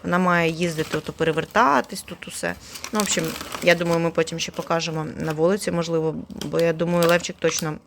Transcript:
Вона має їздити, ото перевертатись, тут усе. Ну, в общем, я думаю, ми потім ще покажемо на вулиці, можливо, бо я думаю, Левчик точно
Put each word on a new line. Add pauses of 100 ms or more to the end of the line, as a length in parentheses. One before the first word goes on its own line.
Вона
має
їздити,
ото
перевертатись,
тут
усе. (360)
Ну,
в
общем, (400)
я
думаю,
ми
потім
ще
покажемо (120)
на
вулиці,
можливо, (140)
бо
я
думаю,
Левчик
точно